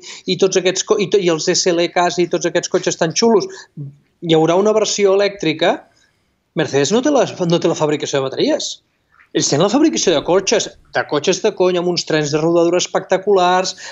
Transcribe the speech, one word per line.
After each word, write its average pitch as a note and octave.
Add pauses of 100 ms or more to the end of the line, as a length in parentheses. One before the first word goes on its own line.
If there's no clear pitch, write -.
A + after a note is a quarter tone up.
(260)
i F#3
tots F#3
aquests F#3
co-, G3
i F#3
to-, G#3
i F3
els D#3+
S F3+
L E3+
Ks F3
i F3
tots F3
aquests E3+
cotxes E3+
tan E3
xulos, A3+ (760)
hi E3
haurà D#3+
una G#3
versió G3+
elèctrica», G3 (720)
Mercedes C#3+
no G#3+
té D4
la, C4 (240)
no E3+
té E3+
la D#3+
fabricació D3
de C3+
bateries. F#3 (560)
Ells D#3+
tenen C#3+
la G3+
fabricació D4
de C#3
cotxes, F#3+ (300)
de B2
cotxes D#3+
de G#3+
cony, F#3
amb F3
uns F3
trens D3+
de D3+
rodadura E3+
espectaculars, F#3 (180)